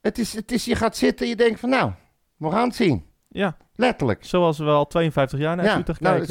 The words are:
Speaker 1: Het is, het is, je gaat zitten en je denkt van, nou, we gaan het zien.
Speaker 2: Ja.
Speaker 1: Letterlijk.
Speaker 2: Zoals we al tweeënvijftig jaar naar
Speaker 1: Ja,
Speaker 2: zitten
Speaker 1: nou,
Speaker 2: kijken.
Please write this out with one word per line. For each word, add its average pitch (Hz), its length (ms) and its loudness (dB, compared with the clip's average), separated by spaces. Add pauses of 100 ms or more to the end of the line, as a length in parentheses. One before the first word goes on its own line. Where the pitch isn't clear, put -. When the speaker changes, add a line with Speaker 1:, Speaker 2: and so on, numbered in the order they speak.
Speaker 1:
Het - 180 -2
is, 220 160 -4
het 214 180 -10
is, 240 120 -2
je 233 120 -2
gaat 226 200 0
zitten 247 280 0
en 240 60 -2
je 226 60 -6
denkt 226 240 2
van, 240 100 -4
nou, 220 200 2 (460)
we 156 140 -6
gaan 226 160 0
het 247 100 -6
zien. 131 280 2 (240)
Speaker 2:
Ja. 185 280 -4 (200)
Speaker 1:
Letterlijk. 190 480 0
Speaker 2:
Zoals 170 340 2
we 156 60 -4
al 147 220 2
tweeënvijftig 151 520 0
jaar 156 180 -2
naar 180 80 0
Speaker 1:
Ja, 208 120 4
Speaker 2:
zitten 170 240 -4
Speaker 1:
nou, 180 160 2
Speaker 2:
kijken. 165 140 -4